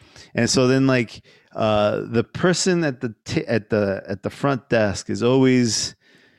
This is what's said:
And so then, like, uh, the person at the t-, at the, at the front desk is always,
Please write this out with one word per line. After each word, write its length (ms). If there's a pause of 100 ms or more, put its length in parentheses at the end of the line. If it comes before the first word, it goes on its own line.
(360)
And 140
so 180
then, 200
like, 340 (340)
uh, 540
the 140
person 600
at 180
the 120 (100)
t-, 220
at 240
the, 380
at 160
the 80
front 360
desk 440
is 100
always, 720 (440)